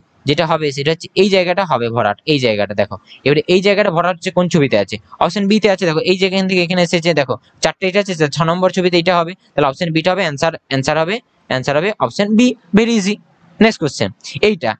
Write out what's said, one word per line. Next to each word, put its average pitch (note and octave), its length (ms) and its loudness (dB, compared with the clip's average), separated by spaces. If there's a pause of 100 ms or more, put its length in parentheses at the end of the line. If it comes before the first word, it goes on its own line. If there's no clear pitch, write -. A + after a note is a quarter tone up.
(240)
যেটা D#3 220 0
হবে D#3 260 -2
সেটা C#3 180 -2
হচ্ছে E3 240 -4
এই G3 140 4
জায়গাটা F#3 360 0
হবে B2 240 -2
ভরাট, A2+ 380 0
এই D3+ 120 2
জায়গাটা G#2 360 0
দেখো। G2 240 -2 (260)
এবারে D3 240 2
এই F#3 120 4
জায়গাটা G3+ 300 2
ভরাট E3+ 260 -2
হচ্ছে F#3 140 -8
কোন F3+ 180 0
ছবিতে C3+ 300 2
আছে? G2+ 180 -4 (240)
Option G3 280 0
বি G#3 120 4
তে G#3 100 2
আছে। F#3+ 160 -2
দেখো D#3+ 140 0
এই F#3 180 0
জায়গা F#3+ 300 0
থেকে F#3 140 0
এখানে F3+ 200 0
এসেছে, E3+ 320 0
দেখো C3 220 0 (240)
চারটে D#3+ 280 -2
এটা F#3 120 0
আছে, F3 280 -2
ছ D3 140 -2
নম্বর F3+ 280 2
ছবিতে F3 280 0
এটা F3 220 2
হবে, E3+ 140 -4 (180)
তাহলে D3 160 0
option C3+ 240 -4
বি D#3+ 100 0
টা F3+ 100 0
হবে F#3 100 -2
answer, D#3+ 300 -2 (160)
answer C3+ 300 -2
হবে, F3+ 220 -2 (280)
answer C3 280 -2
হবে F3+ 240 0
option G3+ 360 0
বি। B3 180 4 (200)
Very A3+ 240 2
easy। G3+ 180 -2 (440)
Next G#3+ 200 4
question B2 300 -2 (320)
এইটা, E3 380 0